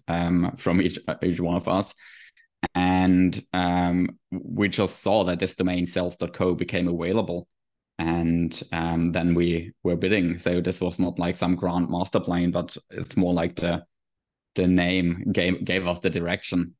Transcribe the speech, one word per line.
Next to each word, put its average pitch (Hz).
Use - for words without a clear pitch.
um, 87
from 90
each, 85
uh, -
each 87
one 87
of 90
us. 92
And, 92
um, 90
we 95
just 95
saw 101
that 90
this 92
domain 90
sales 87
dot 87
co 92
became 90
available. 87
And, 85
um, 85
then 87
we 85
were 90
bidding. 87
So 87
this 90
was 90
not, 87
like, 87
some 87
grand 87
master 90
plan, 87
but 87
it's -
more 90
like 87
the, 85
the 92
name 90
gave, 87
gave 90
us 87
the 95
direction, 85